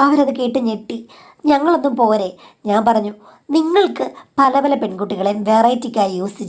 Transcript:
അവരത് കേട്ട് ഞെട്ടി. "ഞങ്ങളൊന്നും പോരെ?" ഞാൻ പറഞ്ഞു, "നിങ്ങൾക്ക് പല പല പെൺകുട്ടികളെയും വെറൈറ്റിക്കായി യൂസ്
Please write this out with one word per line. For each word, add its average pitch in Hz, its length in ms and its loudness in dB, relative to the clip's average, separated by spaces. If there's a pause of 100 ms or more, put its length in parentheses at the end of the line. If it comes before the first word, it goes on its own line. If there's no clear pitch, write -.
അവരത് 285 340 2
കേട്ട് 254 280 -2
ഞെട്ടി. 220 320 -6 (520)
"ഞങ്ങളൊന്നും 285 500 0
പോരെ?" 214 260 2 (400)
ഞാൻ 208 220 2
പറഞ്ഞു, 214 240 0 (360)
"നിങ്ങൾക്ക് 320 580 0 (320)
പല 269 140 4 (120)
പല 277 100 2
പെൺകുട്ടികളെയും 196 640 -4 (100)
വെറൈറ്റിക്കായി 226 720 2
യൂസ് 202 280 -8